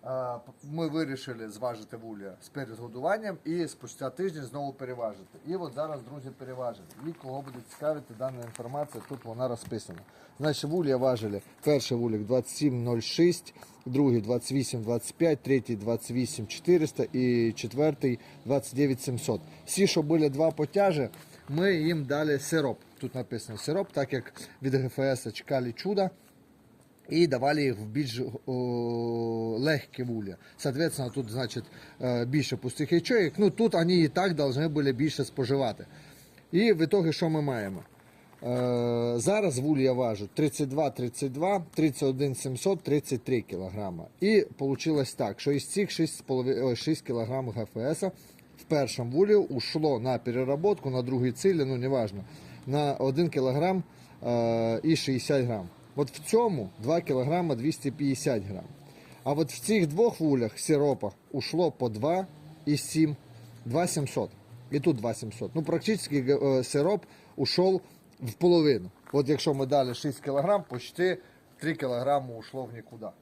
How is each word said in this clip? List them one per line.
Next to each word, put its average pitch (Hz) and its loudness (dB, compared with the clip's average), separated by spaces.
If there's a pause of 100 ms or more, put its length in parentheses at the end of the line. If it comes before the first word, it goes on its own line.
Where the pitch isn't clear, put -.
Е, 123 -10 (360)
п-, 127 -20 (120)
ми 156 -4
вирішили 135 -6
зважити 110 -8
вулля 104 -12
з - -20
передгодуванням 135 -6
і 165 -2
спустя - -10
тиждень 156 -6
знову 139 -10
переважити. 117 -10
І 170 -4
от 160 -6
зараз, 147 -6
друзі, 131 -14
переважили. 123 -8 (200)
І 170 -6
кого 139 -10
буде 131 -14 (120)
цікавити 151 -4
дана 131 -6
інформація, 120 -8
тут 127 -12
вона 117 -4
розписана. 110 -8 (400)
Значить, 147 -2
вулля 151 2
важили, 113 0 (220)
перший 139 2
вулик 113 0
двадцять 120 0
сім 127 0
нуль 120 0
шість, - 2 (320)
другий 127 4
двадцять 117 -2
вісім 127 -2
двадцять 117 -2
п'ять, 160 2
третій 127 2
двадцять 113 -2
вісім 120 -4
чотириста 156 2 (100)
і 120 4
четвертий 131 0 (260)
двадцять 123 -2
дев'ять 135 2
сімсот. 117 -2 (240)
Всі, 190 2
що 170 2
були 151 2
два 151 2
потяжі, 151 2 (400)
ми 175 2
їм 156 0
дали 143 0
сироп. 143 0 (200)
Тут 127 -8
написано 117 -8
сироп, 175 -2
так 139 -2
як 123 -6 (280)
від 131 0
Г 131 2
Ф 127 -4
С 131 0
чекали 123 -2
чуда. 190 0 (1000)
І 165 4
давали 139 2
їх 123 2
в 107 -8
більш, 123 -4 (240)
о, 117 -2
легке 139 -2
вулля. 107 -6 (220)
Соответственно, 139 -2
тут, 123 -6
значить, 120 -6 (380)
е, 120 0
більше 135 0
пустих 127 -4
ячеїк. 170 2
Ну, 202 6
тут 226 2
вони 175 4
і 165 6
так 180 2
должны 147 2
були 143 2
більше 139 0
споживати. 135 0 (680)
І 208 6
в 160 4
ітогі 165 4
що 165 0
ми 156 2
маємо? 104 -2 (600)
Е, 120 0
зараз 180 2
вулля 131 4
важить 113 0
тридцять 147 0
два 143 0
тридцять 127 -4
два, 175 0 (100)
тридцять 147 2
один 135 0
сімсот, 151 -2
тридцять 139 0
три 127 2
кілограма. 92 -8 (140)
І 202 6 (160)
получилось 139 0
так, 107 -4
що 143 0
із 143 0
цих 196 0
шість - -2
з - -16
половиною, 127 0
ой, 120 2
шість 156 -2
кілограм 120 -2
Г 113 -6
Ф - -8
С 156 -2 (460)
в - -20
першому 127 0
вулі 202 6
ушло 151 0
на 123 0
переработку, 135 0
на 127 0
другий 123 2
цілі, 165 2
ну, 131 -2
неважно, 120 0 (420)
на 143 2
один 139 2
кілограм, 147 2 (400)
е, 117 2
і 160 4
шістдесят 135 0
грам. 101 -4 (300)
От 143 0
в - -16
цьому 175 2 (100)
два 156 0
кілограма 151 0
двісті 139 -2
п'ятдесят 131 0
грам. 95 -8 (600)
А 139 0
от 151 0
в - -12
цих 202 2
двох 196 2
вулях 135 2
сиропа 139 2 (200)
ушло 156 0
по 123 -2
два 160 0 (380)
і 147 2
сім, 156 2 (500)
два 156 0
сімсот. 135 -2 (420)
І 147 0
тут 147 2
два 113 -2
сімсот. 104 -8
Ну, 160 -2
практично, 165 0
е, 135 2
сироп 170 0 (320)
ушов 185 2 (380)
в 117 -8
половину. 151 4 (220)
От 139 2
якщо 151 2
ми 135 0
дали 131 2
шість 139 -6
кілограм, 151 0
почти 180 -2 (380)
три 156 -2
кілограми 127 -2
ушло 127 -10
в 113 -12
нікуди. 113 -14 (140)